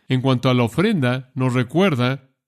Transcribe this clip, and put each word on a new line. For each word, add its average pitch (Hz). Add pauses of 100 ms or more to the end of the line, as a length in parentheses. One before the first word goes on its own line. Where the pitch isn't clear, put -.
en 131
cuanto 131
a 127
la 123
ofrenda 135
nos 127
recuerda 127 (180)